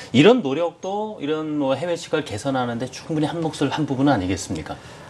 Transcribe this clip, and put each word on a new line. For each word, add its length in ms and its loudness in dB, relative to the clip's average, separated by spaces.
이런 300 8
노력도 800 -4
이런 360 -2
뭐 180 2
해외 200 -2
시가를 300 -2
개선하는데 640 -2
충분히 380 -2
한 140 -4
몫을 300 0
한 160 0
부분은 260 4
아니겠습니까? 640 -2